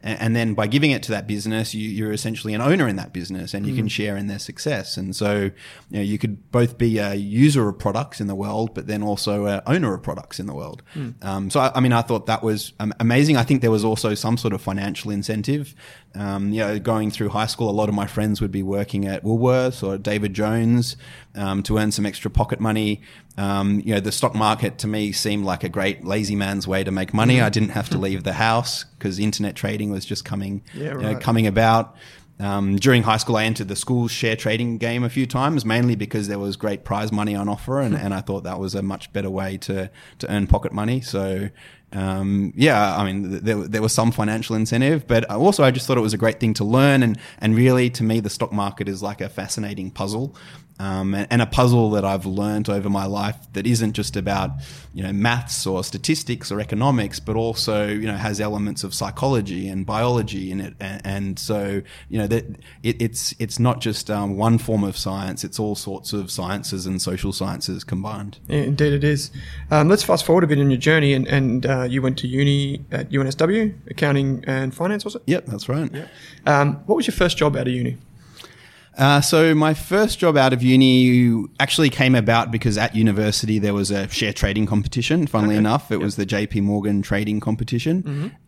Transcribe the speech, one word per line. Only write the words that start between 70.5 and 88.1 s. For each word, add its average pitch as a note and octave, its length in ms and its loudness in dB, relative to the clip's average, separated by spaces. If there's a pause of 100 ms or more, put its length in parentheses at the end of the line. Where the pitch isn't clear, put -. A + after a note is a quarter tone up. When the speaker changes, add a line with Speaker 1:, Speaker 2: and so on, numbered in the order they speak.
Speaker 2:
in C#3 100 6
your B2+ 120 2
journey, D3+ 320 4
and, C3 160 2
and, C3 360 2
uh, B2+ 180 2
you B2+ 180 0
went C3 160 0
to B2 100 -4
uni C#3 640 2
at - 220 -4
U C#3 80 2
N C3 60 0
S C3+ 80 -4
W, G3+ 380 2 (160)
accounting C#3 560 0
and C3 300 -2
finance, G3+ 300 -2
was G#3 100 -8
it? A#3+ 100 -10
Speaker 1:
Yep, - 200 0
that's G#2 240 -8
right. C#3+ 240 -2
Speaker 2:
Yep. D3 160 -12 (360)
Um, C#3+ 400 4
what G#3+ 120 2
was C#4+ 100 0
your - 80 -2
first F3 220 2
job D3 180 2
out C3 100 -2
of B2+ 80 0
uni? B2 220 -2 (1000)
Speaker 1:
Uh, C#3+ 220 6
so D#3+ 340 6
my D#3 200 6
first G3 460 0
job D#3+ 180 6
out C3 160 6
of B2 100 0
uni B2+ 800 6 (140)
actually C#3 300 4
came B2+ 260 4
about A2+ 340 4
because A2+ 280 0
at A2 180 0
university G#2+ 640 2
there G2+ 140 0
was G2 180 0
a G2 160 -2
share G#2+ 240 -2
trading G2+ 340 0
competition. A#2 640 0
Funnily G#2+ 280 2
Speaker 2:
Okay. G#2+ 40 2
Speaker 1:
enough, A2 320 2
it A2 40 0
Speaker 2:
Yep. E2 80 0
Speaker 1:
was G2+ 120 -2
the G#2 100 -2
J G2+ 220 -2
P G#2 140 0
Morgan G2+ 400 2
Trading G#2 400 0
Competition. B2 600 -2
Speaker 2:
Mm-hmm. D3 240 -4 (200)